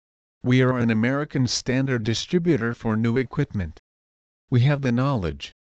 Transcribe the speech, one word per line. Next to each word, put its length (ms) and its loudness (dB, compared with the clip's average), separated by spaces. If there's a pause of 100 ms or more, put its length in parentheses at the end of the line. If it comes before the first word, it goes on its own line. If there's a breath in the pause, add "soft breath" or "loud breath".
(440)
We 180 4
are 160 2
an 140 2
American 560 0
Standard 560 -2
distributor 720 -2
for 200 -2
new 220 0
equipment. 600 -4 (720)
We 100 6
have 220 2
the 80 0
knowledge, 600 -2 (180)